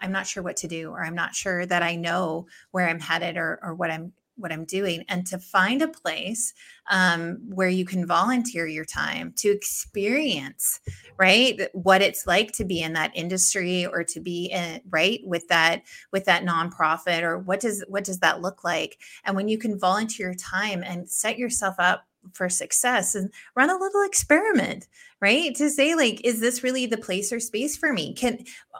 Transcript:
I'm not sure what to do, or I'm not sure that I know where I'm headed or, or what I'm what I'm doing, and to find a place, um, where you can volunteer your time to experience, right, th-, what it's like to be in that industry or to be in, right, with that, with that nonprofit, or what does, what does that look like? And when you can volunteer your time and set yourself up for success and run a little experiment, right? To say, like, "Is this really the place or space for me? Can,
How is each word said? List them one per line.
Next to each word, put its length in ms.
I'm 100
not 160
sure 160
what 140
to 100
do, 240
or 140
I'm 100
not 180
sure 320
that 160
I 140
know 520
where 180
I'm 100
headed 380
or, 260
or 100
what 160
I'm 220
what 140
I'm 140
doing, 420
and 200
to 120
find 420
a 60
place, 640
um, 560
where 220
you 160
can 200
volunteer 640
your 180
time 520
to 120
experience, 1300
right, 400
th-, 160
what 280
it's 260
like 260
to 120
be 160
in 120
that 220
industry 680
or 180
to 160
be 260
in, 440
right, 340
with 240
that, 360
with 140
that 180
nonprofit, 800
or 160
what 200
does, 280
what 160
does 160
that 220
look 220
like? 360
And 120
when 120
you 100
can 220
volunteer 480
your 80
time 480
and 260
set 280
yourself 420
up 260
for 160
success 640
and 180
run 140
a 80
little 240
experiment, 840
right? 340
To 140
say, 240
like, 320
"Is 140
this 240
really 240
the 100
place 340
or 80
space 380
for 160
me? 220
Can, 280